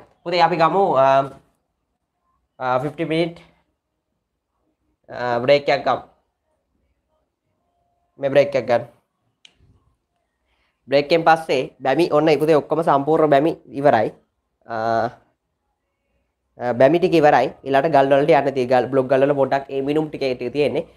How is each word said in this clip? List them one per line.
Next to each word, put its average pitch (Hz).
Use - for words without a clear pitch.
පුතේ 175
අපි 165
ගමු, 165
අ, 135
අ, 127
ෆිෆ්ටි 147
මිනිට්, 165
අ, 120
බ්‍රේක් 143
එකක් 139
ගමු. 123
මේ 139
බ්‍රේක් 143
එකක් 123
ගන්න. 120
බ්‍රේක් 143
එකෙන් 160
පස්සේ 165
බැමි 139
ඔන්න 151
ඉපුතේ 156
ඔක්කොම 151
සම්පූර්ණ 156
බැමි 147
ඉවරයි. 120
අ, 117
අ, 123
බැමි 135
ටික 170
ඉවරයි. 147
ඊළඟට 139
ගල් 139
වලට 143
යන්න 139
තියෙයි. 127
ගල්, 123
බ්ලොක් 131
ගල් 135
වල 147
පොඩ්ඩක් 139
ඒ 139
මිනුම් 151
ටික 147
ටික 123
තියෙන්නේ. 143